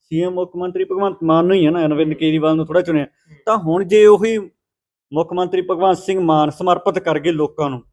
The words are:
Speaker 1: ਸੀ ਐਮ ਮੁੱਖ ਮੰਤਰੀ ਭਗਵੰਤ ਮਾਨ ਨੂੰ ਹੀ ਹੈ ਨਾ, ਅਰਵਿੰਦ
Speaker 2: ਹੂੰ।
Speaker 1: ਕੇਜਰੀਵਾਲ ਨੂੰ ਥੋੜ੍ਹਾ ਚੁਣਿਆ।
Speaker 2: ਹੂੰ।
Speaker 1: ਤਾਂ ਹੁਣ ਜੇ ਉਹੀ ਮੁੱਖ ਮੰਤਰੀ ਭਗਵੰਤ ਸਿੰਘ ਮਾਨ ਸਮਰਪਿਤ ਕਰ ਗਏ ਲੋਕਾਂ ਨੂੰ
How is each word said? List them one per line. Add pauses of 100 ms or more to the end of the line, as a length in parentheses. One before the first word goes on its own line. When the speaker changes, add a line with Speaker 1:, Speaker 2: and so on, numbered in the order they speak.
Speaker 1:
ਸੀ
ਐਮ
ਮੁੱਖ
ਮੰਤਰੀ
ਭਗਵੰਤ
ਮਾਨ
ਨੂੰ
ਹੀ
ਹੈ
ਨਾ,
ਅਰਵਿੰਦ
Speaker 2:
ਹੂੰ।
Speaker 1:
ਕੇਜਰੀਵਾਲ
ਨੂੰ
ਥੋੜ੍ਹਾ
ਚੁਣਿਆ।
Speaker 2:
ਹੂੰ। (100)
Speaker 1:
ਤਾਂ
ਹੁਣ
ਜੇ
ਉਹੀ (720)
ਮੁੱਖ
ਮੰਤਰੀ
ਭਗਵੰਤ
ਸਿੰਘ
ਮਾਨ
ਸਮਰਪਿਤ
ਕਰ
ਗਏ
ਲੋਕਾਂ
ਨੂੰ (100)